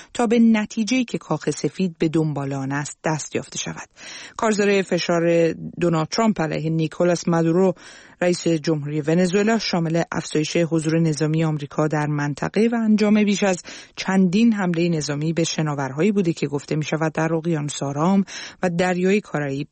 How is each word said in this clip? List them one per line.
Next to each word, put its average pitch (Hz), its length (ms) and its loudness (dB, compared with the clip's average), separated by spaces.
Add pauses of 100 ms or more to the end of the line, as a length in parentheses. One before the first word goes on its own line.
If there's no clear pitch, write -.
(140)
تا 240 140 0
به 233 120 4
نتیجه‌ای 226 640 2
که 233 140 -6
کاخ - 320 -4
سفید 165 500 -4
به 165 100 0
دنبال 147 440 -2
آن 135 180 -6
است 143 340 -6
دست 156 300 -4
یافته - 300 -8
شود. 160 240 -12 (480)
کارزار 202 440 2
فشار 170 720 2 (260)
دونالد 165 280 2
ترامپ 220 340 0
علیه 156 280 -2
نیکولاس 165 580 0
مادورو، 170 460 4 (480)
رئیس 180 260 0
جمهوری 151 540 0
ونزوئلا، 185 580 2
شامل 165 520 0
افزایش - 460 -2
حضور 160 420 2
نظامی 160 440 0
آمریکا 156 440 -2
در 151 200 0
منطقه 147 640 -2
و 240 40 -2
انجام 214 480 4
بیش 202 200 0
از 185 200 0 (320)
چندین 190 580 4
حملهٔ 175 360 0
نظامی 151 440 -2
به 165 100 0
شناورهایی 151 680 0
بوده 190 220 0
که 156 140 -4
گفته - 280 -6
می‌شود 156 380 -2
در 160 200 0
اقیانوس 156 500 -4
آرام 160 400 2 (400)
و 185 60 0
دریای 180 520 2
کارائیب 143 500 -6